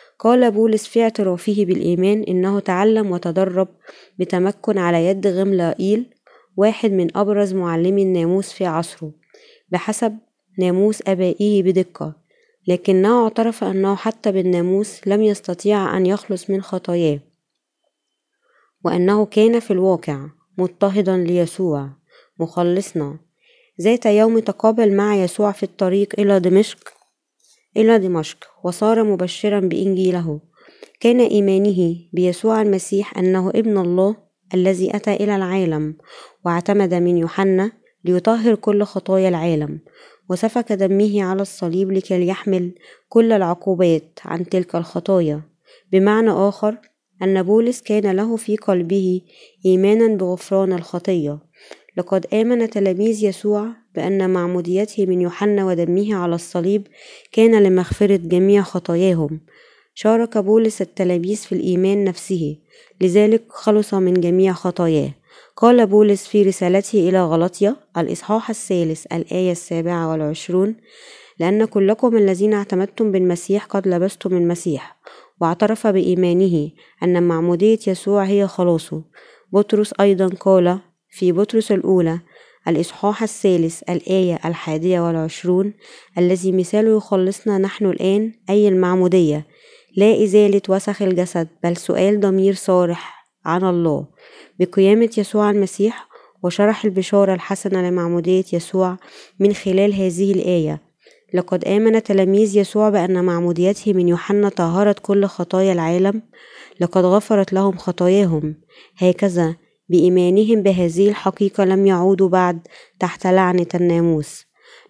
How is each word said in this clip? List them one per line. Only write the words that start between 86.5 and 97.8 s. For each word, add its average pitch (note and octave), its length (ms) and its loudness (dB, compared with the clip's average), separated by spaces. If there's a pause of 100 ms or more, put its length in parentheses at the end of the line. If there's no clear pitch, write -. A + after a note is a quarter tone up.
مثاله G#3+ 460 0
يخلصنا G3 600 -2
نحن G3 280 -2
الآن، G3+ 480 0 (160)
أي G#3 180 4
المعمودية، F3+ 760 2 (500)
لا G#3 280 4
إزالة G3+ 460 4
وسخ G3 320 -2
الجسد، F3+ 460 -2 (160)
بل E3+ 140 -2
سؤال G3+ 420 0
ضمير F#3+ 340 2
صارح F3+ 720 -2 (180)
عن F3 180 -2
الله." E3+ 440 0 (520)
بقيامة G3 580 4
يسوع G#3 340 0
المسيح G3+ 560 -2 (360)
وشرح G#3 420 0
البشارة F#3+ 480 0
الحسنة F#3 560 -4